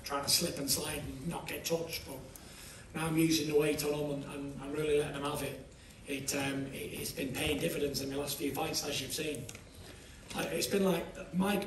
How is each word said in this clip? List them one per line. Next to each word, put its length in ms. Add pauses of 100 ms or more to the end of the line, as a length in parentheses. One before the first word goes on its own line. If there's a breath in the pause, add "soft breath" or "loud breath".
trying 200
to 40
slip 300
and 120
slide 280
and 300
not 180
get 180
touched. 420
But 120 (760 loud breath)
now 120
I'm 100
using 360
the 60
weight 260
on 100
'em, 160
and, 140 (100)
and 280
I'm 100
really 260
letting 180
'em 60
have 200
it. 240 (400 loud breath)
It, 300
um, 360
it, 180 (100)
it's 120
been 200
paying 260
dividends 440
in 80
the 80
last 180
few 160
fights, 340
as 140
you've 120
seen. 320 (920 loud breath)
Uh, 160
it's 140
been 180
like, 200 (300)
my, 320